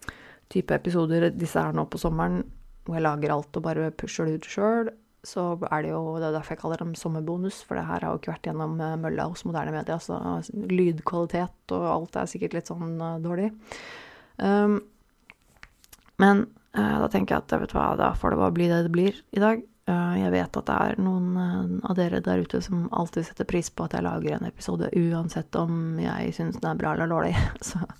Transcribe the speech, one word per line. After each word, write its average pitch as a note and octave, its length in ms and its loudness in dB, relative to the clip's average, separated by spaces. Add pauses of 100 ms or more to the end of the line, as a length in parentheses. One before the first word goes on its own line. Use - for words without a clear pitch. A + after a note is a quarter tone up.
(520)
type F#3 240 2
episoder. E3 600 2
Disse E3 260 0
er D#3 140 0
nå D3+ 160 0
på - 100 -6
sommeren, E3+ 400 0 (460)
hvor E3 100 -2
jeg D#3+ 80 2
lager D3 300 0
alt D3 240 -4
og E3 80 -2
bare D#3+ 280 0
pusher - 320 -4
det D#3+ 120 0
ut - 100 -14
selv. A3 460 2 (280)
Så - 200 -4 (240)
er D3+ 160 0
det D#3 80 -2
jo, D#3+ 120 -2 (120)
det D#3+ 140 0
er D3+ 80 0
derfor D#3 180 -6
jeg - 60 -10
kaller D#3+ 180 -4
dem E3 160 -4
sommerbonus, E3+ 720 -4
for - 80 -4
det D#3+ 140 -2
her E3+ 160 -2
har E3 80 0
jo C#3 80 -4
ikke E3 100 -6
vært E3 160 -8
gjennom, D#3+ 320 -4
eh, D#3+ 240 -2
mølla D#3 240 -2
hos E3+ 200 -8
moderne D#3 280 -2
media, D#3+ 240 -4
så E3+ 200 -6 (520)
lydkvalitet F3 1040 0
og F3 160 0
alt D#3+ 240 -2
er F3 160 -2
sikkert F3 240 -4
litt E3+ 160 -6
sånn, E3 240 -6
eh, E3 300 -4
dårlig. F3+ 240 0 (920)
Ehm, G3+ 400 4 (1400)
men, G3 300 8 (260)
eh, G#3+ 300 2
da - 40 4
tenker G3 280 2
jeg - 80 0
at, - 160 0
vet - 100 -4
du - 60 -4
hva, - 220 2
da - 160 4
får - 180 0
det - 80 2
bare F3+ 160 4
bli F3 140 4
det E3+ 140 4
det E3+ 80 0
blir F3+ 220 4 (200)
i G3 100 4
dag. A3+ 180 4 (260)
Eh, F3 360 2
jeg - 80 2
vet - 260 2
at - 80 -4
det - 140 2
er - 240 2
noen, F3+ 320 2
eh, F3+ 540 0
av F#3 60 0
dere F3+ 260 2
der F#3 180 2
ute F3 240 0
som F3 280 -2
alltid E3+ 340 -2
setter - 180 -6
pris F3 260 0
på - 140 -6
at E3 80 -6
jeg - 120 -2
lager E3 340 -2
en - 100 -6
episode, - 480 -4
uansett E3 600 0
om E3 440 0
jeg - 340 -2
synes - 280 -4
den D#3+ 100 -2
er E3 80 -4
bra D#3 140 -2
eller E3 180 0
dårlig. E3+ 240 2 (160)
<laughs> - 100 -12
Så - 180 -4 (200)